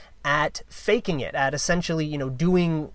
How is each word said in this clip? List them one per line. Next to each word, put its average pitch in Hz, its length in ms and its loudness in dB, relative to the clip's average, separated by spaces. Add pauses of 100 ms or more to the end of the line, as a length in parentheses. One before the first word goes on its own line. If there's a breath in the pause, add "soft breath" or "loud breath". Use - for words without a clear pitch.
(240 loud breath)
at 151 440 0
faking 202 520 0
it, 107 160 -8
at 139 180 0
essentially, 170 500 0
you 151 140 -4
know, 135 120 -2
doing 165 640 2